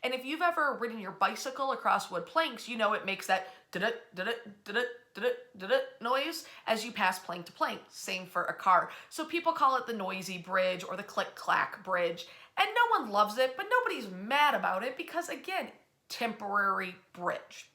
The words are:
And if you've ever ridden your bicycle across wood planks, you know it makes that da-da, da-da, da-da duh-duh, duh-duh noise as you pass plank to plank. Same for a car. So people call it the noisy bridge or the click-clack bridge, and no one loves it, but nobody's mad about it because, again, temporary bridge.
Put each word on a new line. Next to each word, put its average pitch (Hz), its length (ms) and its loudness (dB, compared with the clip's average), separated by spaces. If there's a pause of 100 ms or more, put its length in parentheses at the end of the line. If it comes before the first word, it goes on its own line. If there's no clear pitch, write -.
And 254 120 -2
if 262 100 -4
you've 302 180 -4
ever 320 380 2
ridden 226 180 -4
your 196 140 -8
bicycle 262 600 -2
across 202 380 2
wood 180 160 -4
planks, 302 420 -2
you 233 80 -6
know 214 180 2
it 202 100 -2
makes 190 220 -6
that 190 220 0 (220)
da-da, 190 200 0 (240)
da-da, 185 180 -4 (320)
da-da 208 180 0 (320)
duh-duh, 214 140 0 (280)
duh-duh 208 240 2 (200)
noise 269 440 0 (220)
as 220 180 0
you 240 80 -8
pass 185 260 2
plank 175 280 -10
to - 60 -20
plank. 240 280 -2 (100)
Same 185 360 -8
for 175 180 -2
a - 100 -2
car. 185 360 6 (180)
So - 160 -6
people 330 280 0
call 269 240 6
it 254 100 0
the 247 60 -6
noisy 190 460 -4
bridge 185 500 2
or 185 80 -6
the 190 60 -6
click-clack - 840 -2
bridge, 175 420 0 (300)
and 403 120 4
no 453 320 4
one 233 120 -4
loves 208 260 4
it, 262 180 4
but 381 140 -6
nobody's 403 400 2
mad 247 440 2
about 185 300 0
it 262 120 -4
because, 339 320 -6
again, 285 400 -4 (400)
temporary 196 880 0 (180)
bridge. - 640 -6